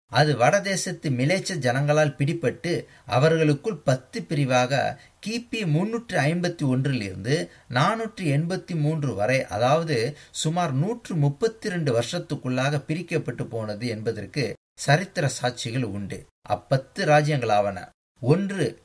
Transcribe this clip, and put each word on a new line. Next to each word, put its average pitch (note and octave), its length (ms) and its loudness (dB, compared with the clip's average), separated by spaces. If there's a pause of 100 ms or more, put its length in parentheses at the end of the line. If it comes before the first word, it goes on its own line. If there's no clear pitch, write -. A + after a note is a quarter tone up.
(120)
அது D3 260 4
வடதேசத்து F3 720 0
மிலேச்ச E3 460 0
ஜனங்களால் D3 600 2
பிடிபட்டு, D3+ 680 -2 (200)
அவர்களுக்குள் D#3 680 4
பத்து C#3+ 460 -2
பிரிவாக B2+ 800 0 (260)
கிபி A3+ 400 -6
முன்னூற்றி F#3+ 480 0
ஐம்பத்தி E3+ 500 0
ஒன்றில் C3 380 0
இருந்து G#2 500 -2 (180)
நானூற்றி G#3 520 0
எண்பத்தி E3 540 -2
மூன்று D3 400 0
வரை, B2 300 0
அதாவது C3+ 720 0 (140)
சுமார் E3 420 -2
நூற்று F#3+ 420 -2
முப்பத்தி D#3 540 0
ரெண்டு D3 320 0
வருஷத்துக்குள்ளாக C#3 840 -2
பிரிக்கப்பட்டு D#3+ 560 -4
போனது G#2+ 440 -6
என்பதற்கு A2 640 -4 (260)
சரித்திர D#3+ 500 0 (120)
சாட்சிகள் B2 420 -4
உண்டு. G2 420 -8 (240)
அப்பத்து - 560 -2
ராஜ்யங்களாவன. A2+ 840 2 (320)
ஒன்று F#3 640 0